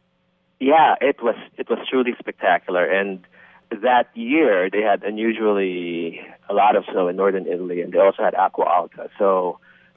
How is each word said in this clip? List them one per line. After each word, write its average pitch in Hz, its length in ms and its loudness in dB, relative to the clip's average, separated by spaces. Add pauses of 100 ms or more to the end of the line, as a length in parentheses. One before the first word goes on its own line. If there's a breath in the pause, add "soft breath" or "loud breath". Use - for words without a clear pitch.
(600)
Yeah, 139 420 4
it 139 220 0
was, 113 120 0 (220)
it - 120 -8
was 113 100 -2 (100)
truly 123 300 0
spectacular. 90 640 -2
And 95 340 -2 (600 soft breath)
that 123 340 2
year, 117 540 2
they 101 120 -2
had 101 220 2
unusually 98 1160 -2 (260 loud breath)
a 98 60 -4
lot 101 220 4
of 98 160 0
snow 92 160 0
in 87 80 -4
northern 95 320 0
Italy, 87 340 -4
and 82 100 -10
they 90 80 -4
also 98 240 2
had 87 120 0
Acqua 95 280 0
Alta. 82 540 -2
So 92 420 0 (380 soft breath)